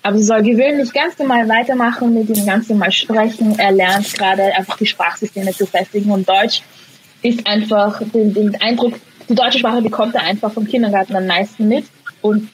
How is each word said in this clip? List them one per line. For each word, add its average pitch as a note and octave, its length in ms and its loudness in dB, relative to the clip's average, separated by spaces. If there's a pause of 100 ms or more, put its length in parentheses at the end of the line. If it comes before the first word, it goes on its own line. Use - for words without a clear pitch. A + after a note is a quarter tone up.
Aber G#3 160 0
sie G#3+ 60 4
soll A3 180 4
gewöhnlich B3+ 500 2
ganz D#4 260 -2
normal A#3+ 300 0
weitermachen, A#3+ 640 0
mit A3 240 2
ihm G3+ 80 0
ganz G#3 240 0
normal F#3+ 240 2
sprechen. A3 640 0
Er G3 140 2
lernt G3 460 2
gerade G3 360 0
einfach F#3 220 -4
die G#3+ 80 -2
Sprachsysteme F#3+ 680 -4
zu G3 140 -2
festigen G3+ 440 -2
und F#3+ 180 0
Deutsch G3 320 2 (640)
ist A#3 240 -2
einfach G#3 560 0 (100)
den, G#3+ 220 2
den G#3 260 0
Eindruck A#3+ 320 0 (360)
die A#3 60 2
deutsche B3+ 240 2
Sprache A#3 240 0
bekommt A3 320 -2
da - 60 0
einfach G#3 320 -4
vom G#3+ 140 -4
Kindergarten G3+ 500 0
am F#3 100 -2
meisten G3+ 420 -2
mit D4 160 0 (360)
und G#3+ 340 0